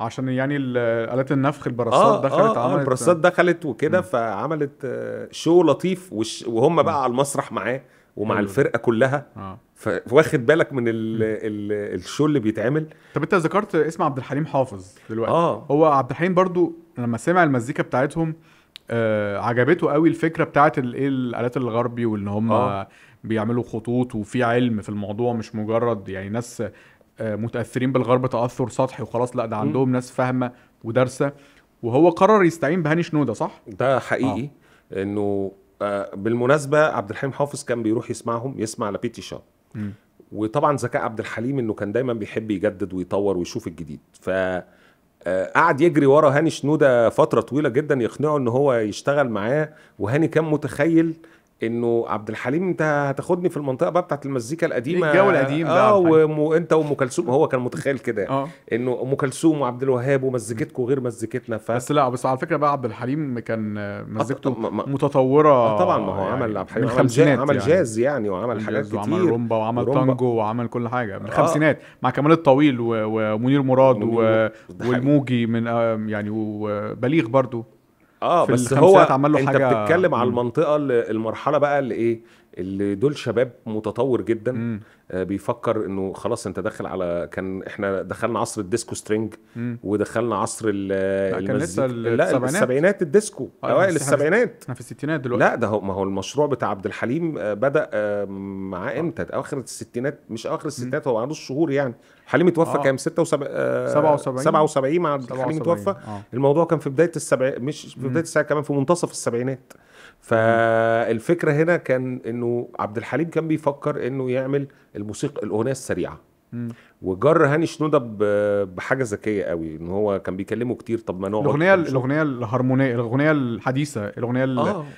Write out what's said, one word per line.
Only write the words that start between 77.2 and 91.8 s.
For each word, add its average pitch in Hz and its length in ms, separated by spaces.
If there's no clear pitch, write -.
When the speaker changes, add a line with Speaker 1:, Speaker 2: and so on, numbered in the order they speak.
Speaker 1:
برضو. 120 380
Speaker 2:
آه، 147 240
Speaker 1:
في 131 60
Speaker 2:
بس 127 200
هو 135 60
Speaker 1:
الخمسينات 170 320
عمل 139 220
له 147 80
Speaker 2:
أنت 139 80
Speaker 1:
حاجة. 131 340
Speaker 2:
بتتكلم 160 320
على 123 160
Speaker 1:
مم. 123 80
Speaker 2:
المنطقة 143 380
ال-، 127 340
المرحلة 110 480
بقى 143 200
اللي 127 160
إيه؟ 113 260
اللي 98 360
دول 135 220
شباب 120 360
متطور 110 560
جدا. 113 300
Speaker 1:
مم. 117 280
Speaker 2:
آه، 92 120
بيفكر 104 640
إنه 95 260
خلاص 107 340
أنت 95 140
داخل 92 260
على، 87 460
كان 95 300
إحنا 98 400
دخلنا 104 360
عصر 110 220
الديسكو 104 340
سترينج، 107 400
Speaker 1:
مم. 120 260
Speaker 2:
ودخلنا 104 540
عصر 110 320
ال-، 98 200
Speaker 1:
لا، 98 420
كان 98 100
Speaker 2:
المزيكا، - 140
Speaker 1:
لسه 131 200